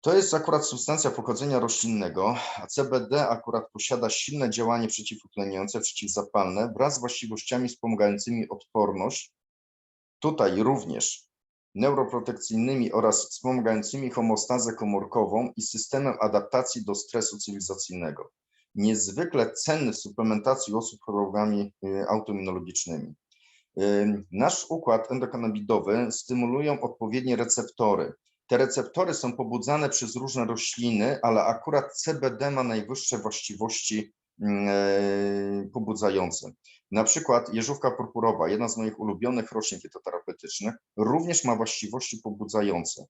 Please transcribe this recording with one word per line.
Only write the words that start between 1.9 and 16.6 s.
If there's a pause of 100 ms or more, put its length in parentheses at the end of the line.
a
C
B
D
akurat
posiada
silne
działanie
przeciwutleniające,
przeciwzapalne
wraz
z
właściwościami
wspomagającymi
odporność, (840)
tutaj
również (440)
neuroprotekcyjnymi
oraz
wspomagającymi
homeostazę
komórkową
i
systemem
adaptacji